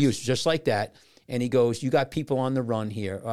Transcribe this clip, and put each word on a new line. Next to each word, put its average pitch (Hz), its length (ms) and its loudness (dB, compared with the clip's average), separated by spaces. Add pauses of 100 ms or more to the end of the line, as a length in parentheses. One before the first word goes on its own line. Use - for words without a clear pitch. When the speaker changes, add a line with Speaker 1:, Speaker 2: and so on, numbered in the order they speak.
Speaker 1:
used? 127 160 2
Speaker 2:
used, - 40 -12
just 123 220 0
like 160 200 0
that. 107 280 0 (340)
And 123 140 -2
he 123 60 -2
goes, 120 340 2
"You 131 80 -2
got 135 220 2
people 143 260 -2
on 131 160 0
the 131 80 0
run 110 260 -2
here, 98 360 -6
uh, 113 80 -4